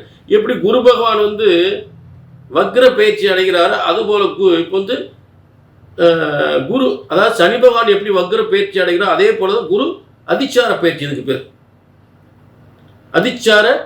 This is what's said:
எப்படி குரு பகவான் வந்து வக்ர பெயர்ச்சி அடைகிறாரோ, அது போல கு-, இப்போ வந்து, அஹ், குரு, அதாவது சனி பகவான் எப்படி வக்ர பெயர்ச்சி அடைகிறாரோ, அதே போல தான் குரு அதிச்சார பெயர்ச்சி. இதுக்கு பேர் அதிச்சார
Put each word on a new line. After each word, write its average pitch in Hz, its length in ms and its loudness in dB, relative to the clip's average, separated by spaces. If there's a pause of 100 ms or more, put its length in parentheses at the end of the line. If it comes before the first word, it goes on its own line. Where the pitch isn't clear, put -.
(260)
எப்படி 214 340 0
குரு 226 240 0
பகவான் 226 440 2
வந்து 208 200 -2 (1040)
வக்ர 196 340 2 (100)
பெயர்ச்சி 208 320 0
அடைகிறாரோ, 185 500 0 (120)
அது 202 160 -2
போல 208 180 0
கு-, 175 360 0
இப்போ 170 180 -4
வந்து, 196 180 -4 (1000)
அஹ், 151 720 0
குரு, 254 200 0 (200)
அதாவது 202 280 0
சனி 180 240 2
பகவான் 233 360 4
எப்படி 202 240 -4
வக்ர 185 300 -2
பெயர்ச்சி 196 300 -2
அடைகிறாரோ, 175 380 0
அதே 202 180 4
போல 190 180 -2
தான் 220 140 -4
குரு 220 180 0 (400)
அதிச்சார 233 480 -2
பெயர்ச்சி. 151 320 -4
இதுக்கு 135 180 -8
பேர் 131 260 -6 (1600)
அதிச்சார 208 520 2 (200)